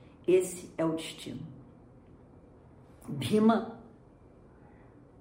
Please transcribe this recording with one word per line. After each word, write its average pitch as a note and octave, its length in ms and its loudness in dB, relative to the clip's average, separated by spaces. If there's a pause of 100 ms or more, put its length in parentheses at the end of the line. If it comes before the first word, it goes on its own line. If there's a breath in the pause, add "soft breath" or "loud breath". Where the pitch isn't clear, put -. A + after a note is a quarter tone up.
(280 loud breath)
esse - 480 2
é E3 80 0
o D#3+ 120 0
destino. - 500 -10 (1600)
Bhima, G#3+ 720 2 (1400 loud breath)